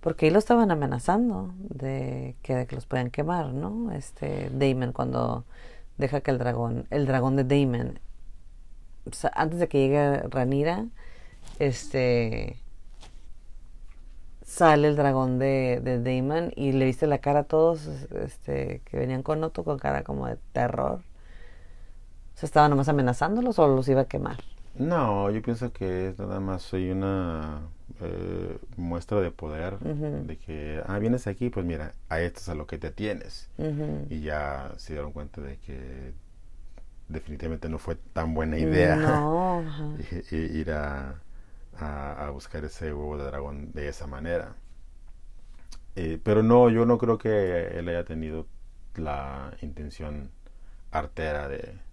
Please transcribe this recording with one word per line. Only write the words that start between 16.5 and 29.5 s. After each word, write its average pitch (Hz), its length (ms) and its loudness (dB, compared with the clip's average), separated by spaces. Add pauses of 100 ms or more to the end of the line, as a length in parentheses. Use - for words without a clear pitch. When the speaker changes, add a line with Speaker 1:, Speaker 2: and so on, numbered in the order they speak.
Speaker 1:
y 139 160 2
le 131 140 6
viste 131 220 2
la 139 120 4
cara 143 220 4
a - 20 0
todos, 160 420 6 (400)
este, - 600 -4
que 139 120 -6
venían 131 260 -2
con 156 200 0
Otto 165 200 -4
con 151 160 -2
cara 139 240 0
como 139 240 -4
de 60 100 -4 (160)
terror. - 480 0 (1300)
O - 40 -16
sea, 160 80 -4
¿estaba 151 220 8
nomás 139 180 6
amenazándolos 156 720 2
o 156 80 10
los 131 220 6
iba 135 120 6
a 131 60 2
quemar? - 300 -4 (380)
Speaker 2:
No, 117 560 2
yo 110 100 0
pienso 117 320 -2
que 92 360 0
es 95 100 -8
nada 98 200 -4
más 95 220 -2
soy 92 300 -2
una, 85 760 -2 (340)
eh, 90 580 -4 (160)
muestra 87 460 -2
de 85 100 0
poder, 82 500 -6